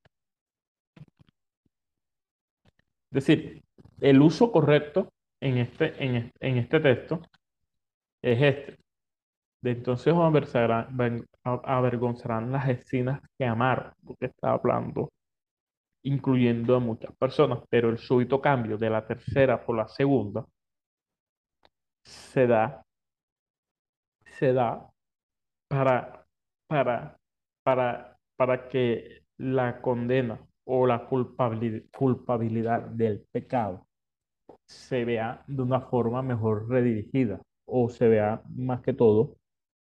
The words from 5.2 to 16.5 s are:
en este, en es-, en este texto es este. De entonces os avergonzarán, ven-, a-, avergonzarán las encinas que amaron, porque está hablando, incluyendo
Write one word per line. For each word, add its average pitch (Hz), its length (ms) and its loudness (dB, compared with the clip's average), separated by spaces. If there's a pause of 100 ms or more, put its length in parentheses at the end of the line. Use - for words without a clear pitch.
en 131 180 -2
este, 131 460 -2
en 127 120 0
es-, 117 260 -6
en 127 160 -2
este 123 240 0
texto 151 400 2 (1000)
es 123 200 2
este. - 360 0 (840)
De 123 100 -2
entonces 123 420 -2
os 175 60 2
avergonzarán, 120 760 0
ven-, 117 300 -2 (180)
a-, 127 340 -2
avergonzarán 120 760 -2
las 135 180 -4
encinas 127 520 -4 (160)
que 131 80 -2
amaron, 117 480 -2 (100)
porque - 240 -10
está - 260 -4
hablando, 120 580 -2 (920)
incluyendo 127 720 2